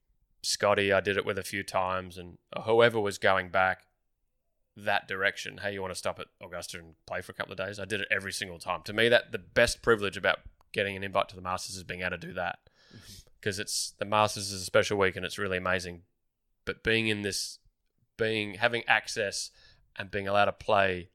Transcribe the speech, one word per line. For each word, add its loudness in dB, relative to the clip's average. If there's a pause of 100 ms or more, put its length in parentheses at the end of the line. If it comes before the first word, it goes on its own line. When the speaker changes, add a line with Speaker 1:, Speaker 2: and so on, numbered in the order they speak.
(420)
Speaker 1:
Scotty, 2
I 6
did 0
it 0
with -2
a -8
few -6
times, -2
and -16 (260)
whoever 6
was -2
going 4
back 2 (920)
that -2
direction, -2
"Hey, -6
you -6
wanna -6
stop -6
at -12 (120)
Augusta -10
and -20 (120)
play -6
for -14
a -14
couple -8
of -12
days?" -6
I -6
did -4
it -6
every -2
single -8
time. -4
To -10
me, 4
that 4
the -6
best 2
privilege 2
about 2 (340)
getting -2
an -8
invite 0
to -16
the -16
Masters -6
is -12
being -10
able -2
to -6 (120)
do -12
that. -6 (340)
Speaker 2:
Mm-hmm. -20 (300)
Speaker 1:
'Cause -4
it's, -6
the -4
Masters 0
is -8
a -10
special 2
week 2
and -8
it's -8
really -4
amazing. -4 (600)
But -10
being 2
in -2
this, -4 (580)
being, -2
having 0
access 0 (460)
and -10
being -2
allowed 6
to 2
play 2